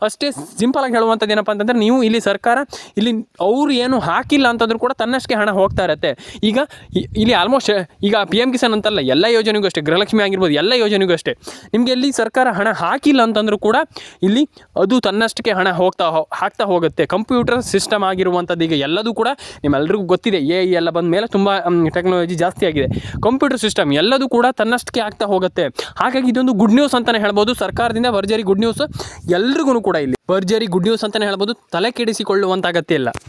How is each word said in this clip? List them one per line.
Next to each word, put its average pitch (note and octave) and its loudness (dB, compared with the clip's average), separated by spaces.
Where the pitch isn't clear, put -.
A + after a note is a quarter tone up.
ಅಷ್ಟೇ D4+ -2
ಸಿಂಪಲ್ B3+ -2
ಆಗಿ B3 -2
ಹೇಳುವಂಥದ್ದು A3+ 2
ಏನಪ್ಪ G#3 0
ಅಂತಂದ್ರೆ, G#3+ 0
ನೀವು A#3 2
ಇಲ್ಲಿ A3 2
ಸರ್ಕಾರ G#3 0
ಇಲ್ಲಿ A3 -2
ಅವ್ರು B3+ 2
ಏನು B3+ 0
ಹಾಕಿಲ್ಲ A#3+ 0
ಅಂತಂದ್ರೂ A#3 0
ಕೂಡ B3 -2
ತನ್ನಷ್ಟಕ್ಕೆ B3 -2
ಹಣ G#3+ 0
ಹೋಗ್ತಾ G3 0
ಇರತ್ತೆ. D#3 -4
ಈಗ G#3+ 2
ಇ-, - -4
ಇಲ್ಲಿ A3 2
almost G#3 0
ಈಗ G3+ 2
ಪಿ F3+ -2
ಎಂ B3+ 2
ಕಿಸಾನ್ A#3+ 0
ಅಂತಲ್ಲ, G#3+ 0
ಎಲ್ಲ C#3 2
ಯೋಜನೆಗೂ G#3+ 2
ಅಷ್ಟೇ, E3+ -2
ಗೃಹಲಕ್ಷ್ಮಿ G3 2
ಆಗಿರ್ಬೋದು, F#3+ 2
ಎಲ್ಲ D#3 2
ಯೋಜನೆಗೂ G#3 2
ಅಷ್ಟೇ. D#3 -2
ನಿಮ್ಗೆ A#3+ 2
ಎಲ್ಲಿ B3+ 0
ಸರ್ಕಾರ B3 0
ಹಣ G3+ 0
ಹಾಕಿಲ್ಲ A3+ 2
ಅಂತಂದ್ರೂ G#3+ 0
ಕೂಡ G#3+ 2
ಇಲ್ಲಿ A3+ 2
ಅದು G#3+ 2
ತನ್ನಷ್ಟಕ್ಕೆ A3 -2
ಹಣ F#3 2
ಹೋಗ್ತಾ F#3 0
ಹೋ-, D#3+ 0
ಹಾಕ್ತಾ - -4
ಹೋಗುತ್ತೆ. E3+ 0
ಕಂಪ್ಯೂಟರ್ A3 -2
ಸಿಸ್ಟಮ್ G3 -2
ಆಗಿರುವಂಥದ್ದು F3+ 0
ಈಗ E3 0
ಎಲ್ಲದೂ E3+ -2
ಕೂಡ A3+ -2
ನಿಮ್ಮೆಲ್ರಿಗೂ D3+ 0
ಗೊತ್ತಿದೆ. F3+ 0
ಎ E3+ 0
ಐ F3+ 2
ಎಲ್ಲ E3+ 0
ಬಂದ E3+ 0
ಮೇಲೆ G3 0
ತುಂಬ, G3+ 2
ಮ್, E3+ 2
ಟೆಕ್ನಾಲಜಿ F3+ 0
ಜಾಸ್ತಿ F3 -2
ಆಗಿದೆ. D3+ 0
ಕಂಪ್ಯೂಟರ್ C4 2
ಸಿಸ್ಟಮ್ G3 0
ಎಲ್ಲದೂ B3 2
ಕೂಡ A#3+ 2
ತನ್ನಷ್ಟಕ್ಕೆ A#3 -2
ಆಗ್ತಾ G#3+ -6
ಹೋಗುತ್ತೆ. F3+ -2
ಹಾಗಾಗಿ B3+ 0
ಇದೊಂದು B3+ 2
ಗುಡ್ G#3 4
ನ್ಯೂಸ್ C#4 4
ಅಂತಾನೆ A#3+ 0
ಹೇಳ್ಬೋದು. G#3 2
ಸರ್ಕಾರದಿಂದ A3+ -2
ಭರ್ಜರಿ G#3+ -2
ಗುಡ್ G3 0
ನ್ಯೂಸ್ A3+ 0
ಎಲ್ರಿಗೂ B3 0
ಕೂಡ, F#3+ 0
ಇಲ್ಲಿ C#3 -2
ಭರ್ಜರಿ G3 0
ಗುಡ್ F3+ -2
ನ್ಯೂಸ್ A3 0
ಅಂತಾನೆ G#3+ -2
ಹೇಳ್ಬೋದು. G3+ -2
ತಲೆ G#3 -4
ಕೆಡಿಸಿಕೊಳ್ಳುವಂಥ G3+ -2
ಅಗತ್ಯ E3+ 0
ಇಲ್ಲ. C3 0